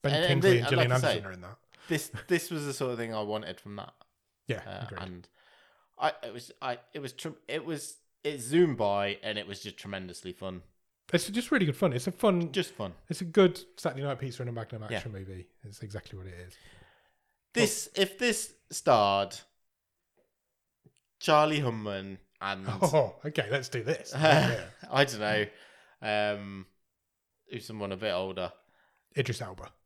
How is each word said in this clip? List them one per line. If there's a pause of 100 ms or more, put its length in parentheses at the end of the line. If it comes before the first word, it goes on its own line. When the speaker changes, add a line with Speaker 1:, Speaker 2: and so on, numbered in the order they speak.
Speaker 1:
Ben
Speaker 2:
And,
and (140)
Speaker 1:
Kingsley
Speaker 2:
the,
Speaker 1:
and
Speaker 2:
and
Speaker 1:
Gillian
Speaker 2:
like
I
say, (100)
Speaker 1:
Anderson
are
in
that. (300)
Speaker 2:
this, (160)
this
was
the
sort
of
thing
I
wanted
from
that. (540)
Speaker 1:
Yeah,
Speaker 2:
Uh,
Speaker 1:
agreed.
Speaker 2:
and (720)
I, (120)
it
was, (100)
I, (160)
it
was,
tr-, (180)
it
was, (280)
it
zoomed
by
and
it
was
just
tremendously
fun. (500)
Speaker 1:
It's
just
really
good
fun.
It's
a
fun,
Speaker 2:
Just
fun. (160)
Speaker 1:
it's
a
good (180)
Saturday
night
pizza
and
a
Magnum
Speaker 2:
Yeah.
Speaker 1:
action
movie. (160)
It's
exactly
what
it (120)
is. (1000)
Speaker 2:
This,
if
this (180)
starred (1800)
Charlie
Hunnam (240)
and
Speaker 1:
<laughs>
Oh, (100)
okay,
let's
do
this.
Speaker 2:
<laughs>
Speaker 1:
Yeah,
yeah. (320)
Speaker 2:
I
don't
know, (560)
um, (840)
who's
someone
a
bit
older. (680)
Speaker 1:
Idris
Elba. (160)